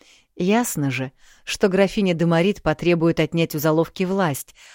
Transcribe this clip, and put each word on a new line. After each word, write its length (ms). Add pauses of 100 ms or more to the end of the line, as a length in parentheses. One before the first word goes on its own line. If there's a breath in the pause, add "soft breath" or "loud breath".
(340 soft breath)
Ясно 560
же, 220 (320 soft breath)
что 240
графиня 460
де 120
Морит 360
потребует 580
отнять 340
у 40
заловки 460
власть, 500 (200 loud breath)